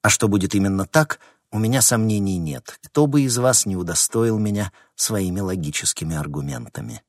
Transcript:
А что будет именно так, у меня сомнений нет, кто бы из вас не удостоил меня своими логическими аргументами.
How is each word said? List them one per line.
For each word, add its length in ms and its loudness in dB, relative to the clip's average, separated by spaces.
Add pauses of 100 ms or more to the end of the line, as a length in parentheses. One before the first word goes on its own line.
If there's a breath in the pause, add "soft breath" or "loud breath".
А 80 2
что 180 2
будет 260 2
именно 320 2
так, 360 0 (320 soft breath)
у 60 -2
меня 240 2
сомнений 560 2
нет, 440 -8
кто 220 2
бы 160 4
из 160 0
вас 300 2
не 80 -2
удостоил 640 0
меня 320 -2 (240 soft breath)
своими 440 -2
логическими 760 -4
аргументами. 920 -8